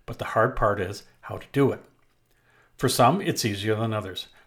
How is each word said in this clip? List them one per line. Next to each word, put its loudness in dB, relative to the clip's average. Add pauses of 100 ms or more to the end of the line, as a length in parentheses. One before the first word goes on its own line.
but -12
the -6
hard 2
part 2
is -8 (180)
how -12
to -14
do 4
it. -8 (960)
For 0
some, 4
it's -2
easier 0
than -2
others. -8 (200)